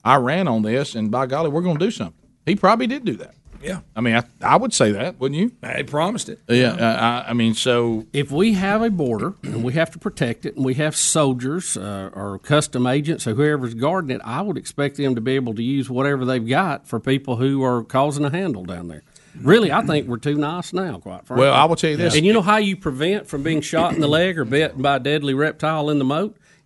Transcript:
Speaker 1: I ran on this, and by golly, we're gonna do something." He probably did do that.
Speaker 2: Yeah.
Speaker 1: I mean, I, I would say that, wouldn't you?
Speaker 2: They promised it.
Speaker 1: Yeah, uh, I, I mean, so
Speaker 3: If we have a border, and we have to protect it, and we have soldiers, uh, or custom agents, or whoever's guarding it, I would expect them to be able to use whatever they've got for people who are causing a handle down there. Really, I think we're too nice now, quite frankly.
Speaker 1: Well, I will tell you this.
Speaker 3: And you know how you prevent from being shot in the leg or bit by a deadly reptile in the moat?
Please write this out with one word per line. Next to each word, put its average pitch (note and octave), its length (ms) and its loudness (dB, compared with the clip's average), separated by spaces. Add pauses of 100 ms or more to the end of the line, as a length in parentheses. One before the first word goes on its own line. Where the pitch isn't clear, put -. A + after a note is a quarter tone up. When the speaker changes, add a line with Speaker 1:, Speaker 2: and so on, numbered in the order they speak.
Speaker 1:
I B2+ 140 6
ran D3+ 300 2
on A2+ 140 2
this, A#2+ 340 0
and G#2+ 160 -2
by C3 140 0
golly, D3 240 -2
we're D#3 120 0
gonna F3 180 0
do G#3 120 2
something." F2+ 240 -10 (300)
He F#3+ 100 2
probably A3+ 320 4
did C4 180 -6
do C3+ 120 -2
that. - 160 -18 (300)
Speaker 2:
Yeah. - 180 -8 (140)
Speaker 1:
I A2 60 -4
mean, A#2 140 2
I, A#2 80 2 (180)
I B2 140 4
would A3+ 180 2
say G#2+ 200 4
that, B2+ 260 -6
wouldn't C#3 200 -2
you? A#3 120 2 (100)
Speaker 2:
They C3 220 -6
promised D3+ 460 -4
it. - 100 -14 (100)
Speaker 1:
Yeah, A#2+ 220 4
uh, A#2 560 0
I, - 20 -10
I A#2 40 -4
mean, A2+ 200 2
so A#2 580 0
Speaker 3:
If C#3 200 -4
we G3+ 220 4
have G3 280 0
a A#3 80 0
border, D3+ 540 -2
and A2+ 200 -4
we B2+ 100 -2
have D#3+ 180 0
to - 80 -18
protect C3 480 -4
it, - 80 -8
and C3+ 100 -2
we B2+ 100 2
have D3+ 200 0
soldiers, C#3 800 0
uh, G2 340 -8
or G2 280 -8
custom C#3+ 480 2
agents, C#3 400 -2
or A2 80 -2
whoever's C3+ 400 0
guarding C#3+ 400 -2
it, - 100 -8
I B2+ 160 -6
would G3 160 -4
expect C#3+ 400 -6
them C3+ 160 0
to A#2 80 -2
be C3 140 -2
able B2 180 -2
to A2 100 -6
use C3 280 -2
whatever C3 340 0
they've B2 220 -2
got C#3+ 400 0
for A2+ 120 -4
people C3 360 -2
who C3+ 280 0
are B2 200 2
causing C#3+ 420 0
a C#3 60 0
handle D3+ 340 -4
down F2 220 -10
there. D#2 160 -16 (360)
Really, E3+ 320 6
I E3 140 2
think D3 220 0
we're A#2+ 100 -4
too D3 180 -2
nice D#3 380 -4
now, F3+ 240 -4
quite F#2 300 -14
frankly. B2+ 180 4
Speaker 1:
Well, C#3 80 6
I C3 120 8
will E3 120 2
tell D#3+ 140 0
you D3 60 -2
this. E3+ 180 2
Speaker 3:
And D#3 100 4
you G#3 80 6
know A3+ 80 4
how G#3 160 4
you G3 180 0
prevent D#3+ 520 -4
from C#3 160 -6
being D#3 180 0
shot E3 320 0
in D#3+ 80 0
the D3 60 2
leg E3 320 2
or C3+ 40 -2
bit C3+ 380 0
by C#3 140 2
a C3+ 40 -2
deadly C#3+ 360 0
reptile D3+ 560 0
in D3 80 2
the A#2+ 60 2
moat? E3 300 -2 (300)